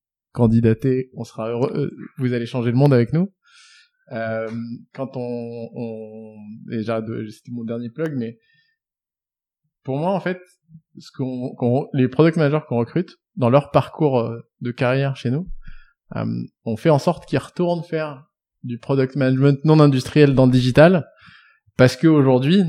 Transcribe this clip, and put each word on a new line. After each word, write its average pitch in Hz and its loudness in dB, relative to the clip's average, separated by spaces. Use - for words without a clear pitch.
Candidatez, 117 2
on 117 -12
sera 113 -10
heureux, 120 -2
euh, - -4
vous 123 -2
allez 117 -4
changer 120 -4
le 120 0
monde 143 4
avec 120 2
nous. 175 -2
Euh, 113 -6
quand 131 -12
on, 120 -10
on, 110 -14
et 113 -4
j'arrête 113 -4
de, 113 -8
c'était - -20
mon 120 -10
dernier 117 -8
plug, 151 -8
mais 113 -8
pour 135 -6
moi, 170 -4
en 190 -2
fait, 180 -6
ce - -20
qu'on, 127 -8
qu'on, 127 0
les 127 2
product 160 2
managers 151 0
qu'on 120 -4
recrute, 156 -4
dans 123 2
leur 143 2
parcours, 135 0
euh, 117 -4
de 120 -6
carrière 135 -2
chez - -4
nous, 165 -4
euh, - -4
on 113 -4
fait 165 0
en 147 4
sorte - -4
qu'ils 139 -2
retournent 175 -4
faire 151 -8
du 120 -10
product 135 -2
management 135 2
non 156 6
industriel 143 4
dans 127 6
le 127 6
digital, 135 4
parce 127 6
qu'aujourd'hui, 147 4